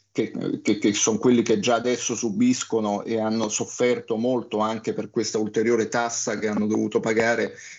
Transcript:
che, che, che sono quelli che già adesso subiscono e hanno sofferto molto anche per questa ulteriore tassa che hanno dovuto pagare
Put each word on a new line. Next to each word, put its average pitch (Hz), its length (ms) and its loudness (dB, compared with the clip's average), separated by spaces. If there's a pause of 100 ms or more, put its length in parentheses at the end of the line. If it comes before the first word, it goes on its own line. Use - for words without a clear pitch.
(140)
che, 110 180 -2 (300)
che, 104 160 2
che 104 140 2
sono 107 260 0
quelli 123 240 4
che 107 160 2
già 117 160 2
adesso 120 400 -2
subiscono 107 880 0
e 113 160 -2
hanno 110 300 0
sofferto 117 680 -2
molto 117 420 -2
anche 110 340 -2
per 101 180 -6
questa 110 280 -2
ulteriore 110 500 2
tassa 117 500 -2
che 107 80 -4
hanno 107 220 0
dovuto 107 320 0
pagare 113 540 0 (240)